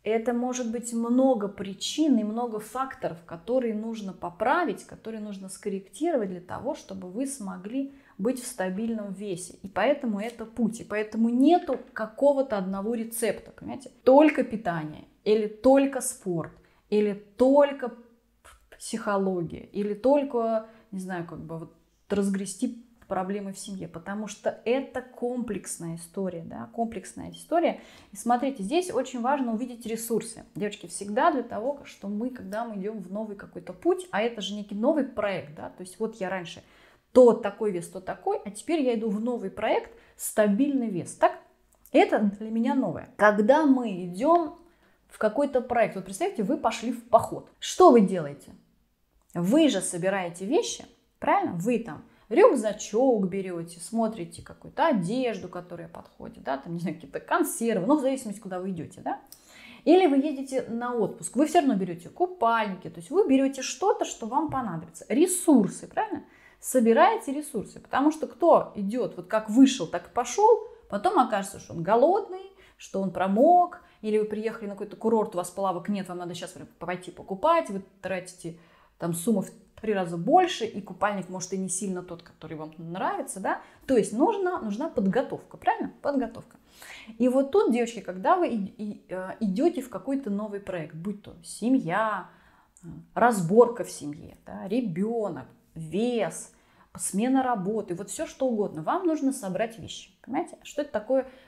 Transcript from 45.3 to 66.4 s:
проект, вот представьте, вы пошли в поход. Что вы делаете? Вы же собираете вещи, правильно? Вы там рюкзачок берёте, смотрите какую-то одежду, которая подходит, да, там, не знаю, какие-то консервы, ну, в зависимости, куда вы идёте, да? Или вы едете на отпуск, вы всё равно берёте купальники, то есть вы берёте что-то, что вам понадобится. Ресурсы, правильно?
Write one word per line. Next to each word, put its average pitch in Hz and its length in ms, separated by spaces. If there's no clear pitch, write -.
проект, 233 340
вот 185 120
представьте, 330 360
вы 233 140
пошли 226 340
в - 180
поход. 220 400
Что 359 320
вы 240 80
делаете? 175 500
Вы 240 360
же 190 120
собираете 185 640
вещи, 320 420
правильно? 330 320
Вы 202 260
там 156 240
рюкзачок 226 1000
берёте, 175 500
смотрите 220 640
какую-то - 460
одежду, 208 600
которая 170 380
подходит, - 560
да, 135 160
там, 170 160
не 170 60
знаю, 160 160
какие-то - 240
консервы, 226 640
ну, 277 80
в 302 60
зависимости, 262 400
куда 185 180
вы 190 120
идёте, 165 300
да? - 200
Или 349 240
вы 277 80
едете 269 460
на 240 300
отпуск, - 440
вы 294 100
всё 349 140
равно 262 160
берёте 175 320
купальники, 226 840
то 170 80
есть 170 140
вы 381 160
берёте 269 340
что-то, 381 420
что - 220
вам 285 240
понадобится. 202 580
Ресурсы, 262 800
правильно? - 380